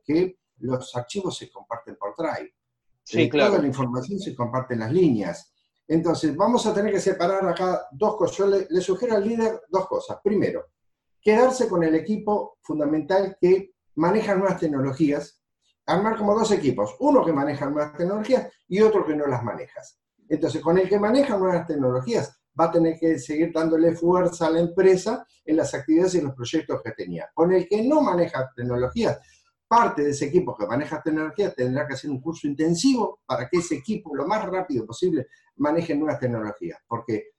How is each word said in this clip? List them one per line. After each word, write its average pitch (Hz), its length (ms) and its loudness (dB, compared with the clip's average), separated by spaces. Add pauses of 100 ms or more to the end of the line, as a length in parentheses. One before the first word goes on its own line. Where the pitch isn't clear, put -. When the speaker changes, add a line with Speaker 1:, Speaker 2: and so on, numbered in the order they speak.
Speaker 1:
que 180 360 0 (200)
los 123 360 -6
archivos 156 420 -6
se 104 140 -16
comparten 110 440 -14
por 101 220 -10
Drive. - 380 -8 (480)
Speaker 2:
Sí, - 180 -2
Speaker 1:
Eh, 156 80 4
Speaker 2:
claro. 147 220 4
Speaker 1:
toda 180 100 4
la 143 60 2
información 127 520 -4
se 147 160 -8
comparte 123 380 -4
en 113 60 -2
las 113 120 -4
líneas. 117 600 0 (340)
Entonces, 160 480 0
vamos 214 300 2
a 202 80 0
tener 202 180 0
que 190 80 0
separar 190 480 0
acá 180 440 -2
dos 185 260 0
cosas. 165 200 0
Yo 196 100 2
le, 196 200 2
le 180 140 0
sugiero 214 340 0
al 202 120 2
líder 226 420 -2
dos 185 180 0
cosas. - 360 -6
Primero, 180 420 0 (560)
quedarse 240 460 4
con 170 160 2
el 160 120 2
equipo 202 640 -2
fundamental 156 800 0
que 185 340 4 (220)
maneja 196 400 2
nuevas 185 240 0
tecnologías, 143 840 -2 (440)
armar 208 320 0
como 208 160 2
dos 214 180 2
equipos, 135 480 0
uno 277 240 6
que 165 100 0
maneja 143 360 -2
nuevas 147 260 -4
tecnologías 214 560 0 (160)
y 190 140 2
otro 214 240 4
que 151 100 0
no 147 120 -2
las 120 160 -2
maneja. - 380 -10 (480)
Entonces, 156 320 0
con 170 160 2
el 190 120 2
que 202 100 4
maneja 240 380 2
nuevas 185 280 0
tecnologías, 131 720 -2 (220)
va 165 60 4
a 170 60 0
tener 165 280 2
que 160 180 2
seguir 156 360 -2
dándole 165 420 2
fuerza 170 520 0
a - 20 2
la 165 100 0
empresa 185 680 2 (200)
en 156 100 0
las 151 180 0
actividades 165 420 2
y - 20 4
en 151 80 0
los 131 100 -6
proyectos 127 480 -4
que 113 80 -10
tenía. - 420 -10
Con 170 200 2
el 175 140 2
que 214 200 0
no 302 140 4
maneja 170 520 -2
tecnologías, 123 640 -2 (500)
parte 175 340 4
de 147 80 2
ese 143 140 -2
equipo 160 320 0
que 104 80 -6
maneja 143 360 -4
tecnologías 156 540 -2
tendrá 131 320 -2
que 139 60 -8
hacer 143 160 -10
un 135 100 -6
curso 160 280 -8
intensivo 170 800 0
para 127 220 -4
que 175 120 0
ese 165 160 -4
equipo, 170 400 -6
lo 143 120 -4
más 214 180 -2
rápido 180 400 -4
posible, 160 420 -2 (300)
maneje 156 380 0
nuevas 147 240 -2
tecnologías. 110 680 -6
Porque, - 520 -6